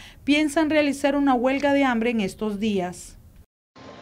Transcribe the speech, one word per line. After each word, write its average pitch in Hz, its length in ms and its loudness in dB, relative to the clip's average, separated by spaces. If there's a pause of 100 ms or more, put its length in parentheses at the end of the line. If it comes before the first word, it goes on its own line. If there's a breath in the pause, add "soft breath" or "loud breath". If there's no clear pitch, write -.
(220 loud breath)
piensan 302 480 2
realizar 285 460 0
una 277 180 2
huelga 269 380 0
de 277 120 4
hambre 240 260 0
en 226 100 -2
estos 214 400 -4
días. 190 560 -4 (840)